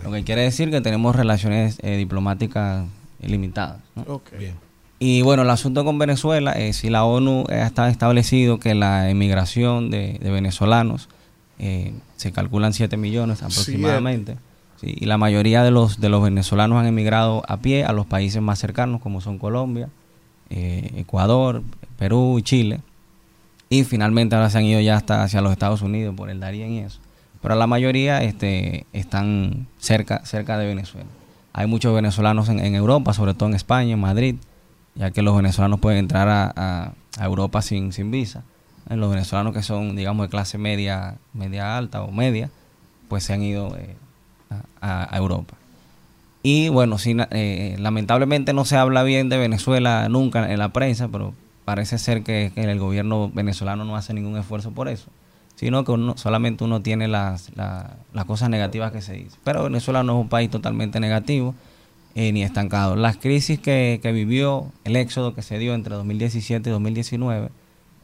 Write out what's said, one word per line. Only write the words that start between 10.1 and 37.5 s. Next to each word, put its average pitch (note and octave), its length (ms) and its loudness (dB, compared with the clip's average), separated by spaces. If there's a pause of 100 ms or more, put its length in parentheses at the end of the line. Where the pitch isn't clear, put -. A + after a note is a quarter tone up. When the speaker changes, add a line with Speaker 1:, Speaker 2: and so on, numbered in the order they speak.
Speaker 1:
de F#2+ 120 -2
venezolanos, G#2+ 760 2 (520)
eh, F#2+ 320 -4 (240)
se F#2+ 160 -6
calculan G#2 400 0
siete G#2 240 0
millones G#2+ 420 -2
Speaker 2:
Siete. - 140 -6
Speaker 1:
aproximadamente, B2+ 840 0 (440)
sí, - 180 -8
y - 80 -4
la G#2+ 100 2
mayoría G#2+ 460 4
de B2 80 6
los, A2+ 300 4
de G#2 80 4
los G#2 120 6
venezolanos G2+ 600 4
han A#2+ 60 2
emigrado A2 600 2
a G2 120 -4
pie C3+ 260 2
a - 80 0
los G#2 140 0
países G2 360 0
más G#2 160 0
cercanos, A#2 420 -2
como G2 200 -6
son G2 180 -8
Colombia, A#2+ 500 -4 (640)
eh, F2+ 460 -4
Ecuador, A#2 680 2 (340)
Perú B2 440 2
y - 20 -4
Chile, A#2 380 2 (880)
y C3+ 160 4
finalmente A2+ 500 2
ahora A2 160 4
se A2 80 2
han A2 60 4
ido G#2+ 160 4
ya G#2+ 160 4
hasta G#2 260 0
hacia G2+ 200 0
los G2 100 4
Estados G2+ 280 0
Unidos G#2 360 -2
por G2 120 -10
el F#2+ 120 -10
Darién G#2 320 -8
y A2+ 80 -6
eso, G2+ 180 -12 (420)
pero A2 140 -2
la A2+ 140 4
mayoría, C3 560 2
este, G2 680 -2
están G2 760 -2 (100)
cerca, G#2+ 480 0
cerca G#2+ 320 -4
de G#2 80 -2
Venezuela. F#2+ 400 -8 (460)
Hay G#2+ 160 -2
muchos A2+ 260 2
venezolanos G#2+ 540 2
en, G#2+ 100 2
en G2+ 160 0
Europa, G#2+ 400 4
sobre G2 200 2
todo G#2+ 140 0
en G#2+ 60 0
España, A#2 400 0
en G#2+ 60 0
Madrid, A2 340 2 (600)
ya F#2+ 180 -4
que G#2 100 0
los G#2 140 6
venezolanos G2 420 4
pueden G2+ 220 4
entrar G2 280 2
a, G2+ 280 2
a, F2+ 360 -4 (260)
a G2+ 60 -4
Europa G2 380 0